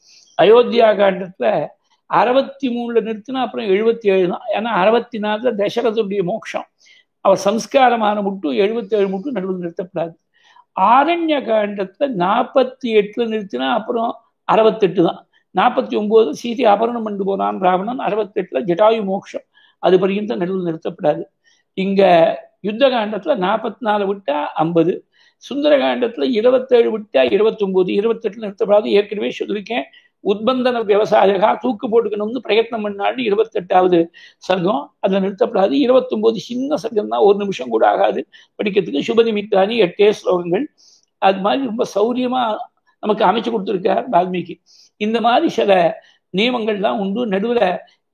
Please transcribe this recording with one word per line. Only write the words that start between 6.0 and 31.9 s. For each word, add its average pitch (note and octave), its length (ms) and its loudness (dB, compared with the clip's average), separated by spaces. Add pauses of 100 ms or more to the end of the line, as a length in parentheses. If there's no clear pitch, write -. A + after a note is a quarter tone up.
மோட்சம், - 440 -8 (580)
அவர் G3 160 4
சம்ஸ்காரமான A3+ 800 2
மட்டும் G3+ 360 -4
எழுபத்தேழு G#3 520 0
மட்டும் G3 260 -6
நடுவில் F#3 260 -6
நிறுத்தப்படாது. E3+ 540 -8 (600)
ஆரண்ய D4 680 2
காண்டத்துல G#3 680 -2 (100)
நாற்பத்தி B3 760 0
எட்டுல G#3 320 2
நிறுத்தினா A3 460 -4
அப்புறம் A#3 400 -2 (360)
அறுபத்தெட்டு G3 560 2
தான். - 180 -2 (340)
நாற்பத்தி A#3 400 0
ஒன்பது A3 380 4
சீதை A#3+ 340 -4
அபரணம் A3+ 380 2
பண்ணிட்டு G3+ 220 -6
போனான் G3+ 320 -2
ராவணன், F#3+ 420 0
அறுபத்தெட்டுல G#3 640 -4
ஜட்டாயு G#3+ 400 2
மோட்சம், - 420 -8 (380)
அது F3+ 140 6
பர்யந்தம் G#3 440 -2
நடுவில் F3+ 260 -4
நிறுத்தப்படாது. E3 560 -4 (540)
இங்க G3 240 0 (600)
யுத்த G#3+ 260 -2
காண்டத்துல A3 520 -2
நாற்பத்தி G#3 420 -4
நாலு G#3 240 -2
விட்டா G3+ 320 -4 (180)
ஐம்பது, E3 380 0 (500)
சுந்தர C#4+ 340 0
காண்டத்துல B3+ 540 -2
இருபத்தேழு A#3+ 580 2
விட்டா A3 380 0
இருபத்தொன்பது, G3 640 0
இருபத்தெட்டுல A3 500 -2
நிறுத்தப்படாது. G#3 480 0
ஏற்கனவே G#3 400 0
சொல்லியிருக்கேன், G#3+ 540 -6 (380)
உத்பந்தன A#3+ 600 0
விவசாயகா G3+ 720 4
தூக்கு B3 320 -4
போட்டுக்கணும்னு G#3+ 540 -2